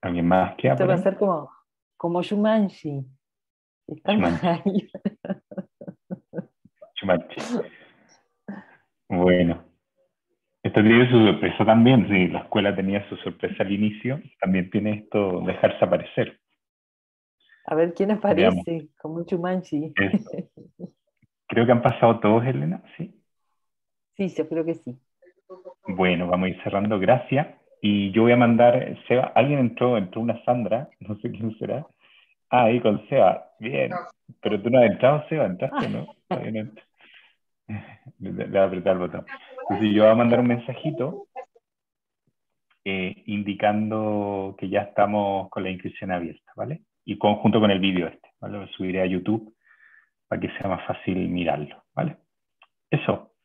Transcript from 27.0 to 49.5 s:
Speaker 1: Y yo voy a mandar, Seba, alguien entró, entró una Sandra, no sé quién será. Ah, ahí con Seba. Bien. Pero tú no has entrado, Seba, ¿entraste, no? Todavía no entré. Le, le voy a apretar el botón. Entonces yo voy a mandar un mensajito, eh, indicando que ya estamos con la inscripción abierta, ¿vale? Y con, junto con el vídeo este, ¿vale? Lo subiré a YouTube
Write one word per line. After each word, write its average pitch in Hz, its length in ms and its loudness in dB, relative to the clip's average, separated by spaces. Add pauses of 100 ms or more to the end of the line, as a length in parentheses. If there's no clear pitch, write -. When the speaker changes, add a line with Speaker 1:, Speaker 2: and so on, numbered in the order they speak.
Speaker 1:
Y 101 320 0
yo 113 80 4
voy 117 100 6
a 120 60 6
mandar, 120 600 4 (120)
Seba, 127 260 0
alguien 139 240 2
entró, 123 380 0
entró 101 240 -4
una 117 240 -4
Sandra, 123 440 -2 (120)
no 101 180 -10
sé 123 100 -8
quién 107 300 -8
será. 110 260 -6 (640)
Ah, 123 140 4
ahí 117 160 4
con 107 300 0
Seba. 113 500 2
Bien. 131 320 -4 (480)
Pero 104 220 -2
tú 117 80 -2
no 117 100 6
has 117 100 8
entrado, 143 380 2
Seba, 151 180 -2
¿entraste, 135 440 -4
no? - 260 -10 (140)
Todavía 113 220 -6
no 110 80 -6
entré. - 240 -12 (1400)
Le, 95 120 -10
le 92 140 -6
voy 101 120 -2
a 95 60 6
apretar 92 300 0
el 92 60 -2
botón. 85 260 -8 (440)
Entonces 107 240 0
yo 107 100 6
voy 110 80 10
a 113 40 8
mandar 120 260 4
un 123 60 2
mensajito, 127 800 -4 (1600)
eh, 92 440 -6
indicando 104 1300 -2
que 98 100 -10
ya 98 140 0
estamos 101 680 -2
con 101 140 -8
la 92 60 -6
inscripción 92 420 -10
abierta, 85 440 -8
¿vale? 131 260 -10 (240)
Y 101 120 -8
con, 104 180 2
junto 110 260 2
con 104 100 4
el 95 80 2
vídeo 92 280 0
este, - 220 -16 (120)
¿vale? 104 180 -12
Lo 95 80 -14
subiré 92 340 -4
a 92 40 2
YouTube 92 500 -4 (720)